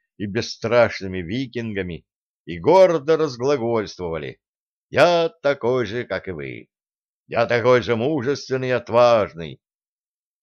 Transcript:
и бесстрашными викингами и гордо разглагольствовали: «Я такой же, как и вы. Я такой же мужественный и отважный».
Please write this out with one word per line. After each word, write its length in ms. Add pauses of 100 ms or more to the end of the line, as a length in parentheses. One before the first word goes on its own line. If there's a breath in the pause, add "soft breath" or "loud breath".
(180)
и 100
бесстрашными 920
викингами 880 (400)
и 140
гордо 580
разглагольствовали: 1200 (520)
«Я 380
такой 560
же, 180
как 240
и 40
вы. 380 (580)
Я 200
такой 340
же 140
мужественный 720
и 40
отважный». 920 (800)